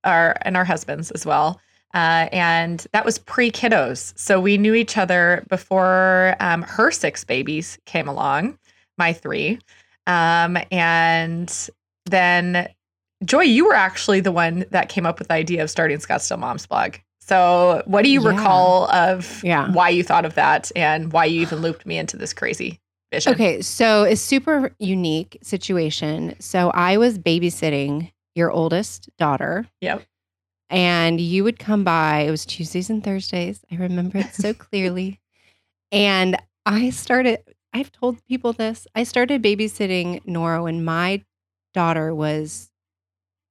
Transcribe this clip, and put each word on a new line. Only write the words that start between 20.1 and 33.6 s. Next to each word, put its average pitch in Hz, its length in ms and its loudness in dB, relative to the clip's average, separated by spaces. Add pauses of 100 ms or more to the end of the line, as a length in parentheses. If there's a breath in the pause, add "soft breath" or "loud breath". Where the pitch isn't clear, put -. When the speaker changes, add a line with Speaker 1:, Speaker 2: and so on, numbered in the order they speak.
Speaker 1:
of 156 100 -8
that 147 400 2
and 160 360 0
why 165 140 2
you 165 160 0
even 165 200 -4
looped 160 240 -4
me 165 120 -6
into 160 180 -6
this - 180 -10
crazy - 460 -8 (320)
vision? - 220 2
Speaker 2:
Okay, 180 280 0
so 220 420 2
a 214 120 4
super 269 640 0
unique 180 640 -4
situation. 160 960 -4
So 180 300 0
I 180 280 2
was 233 200 2
babysitting 165 920 -2 (240)
your 170 160 0
oldest 165 640 -4
daughter. 156 500 -2 (140)
Speaker 1:
Yep. 180 220 -4 (680)
Speaker 2:
And 170 520 2
you 180 240 0
would 233 140 -2
come 208 260 0
by. 156 360 2
It 151 100 0
was 156 140 -4
Tuesdays 180 440 -8
and 214 140 -4
Thursdays. 190 580 -6 (100)